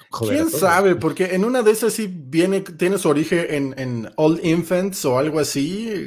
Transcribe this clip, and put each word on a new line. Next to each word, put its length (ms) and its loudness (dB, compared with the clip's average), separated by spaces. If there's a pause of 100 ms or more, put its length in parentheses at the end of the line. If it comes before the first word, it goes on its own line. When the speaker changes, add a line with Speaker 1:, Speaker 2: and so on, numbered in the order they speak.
(120)
Speaker 1:
joder 220 -4
a 80 0
Speaker 2:
¿Quién 80 0
Speaker 1:
todos". 100 -4
Speaker 2:
sabe? 360 4
Porque 380 -2
en 100 2
una 200 0
de 80 6
esas 220 0
sí 200 -4
viene, 480 0
tiene 380 -2
su 100 2
origen 400 2
en, 300 -2
en 360 -6
Old 300 2
Infants 600 0
o 120 2
algo 220 0
así, 500 -2 (180)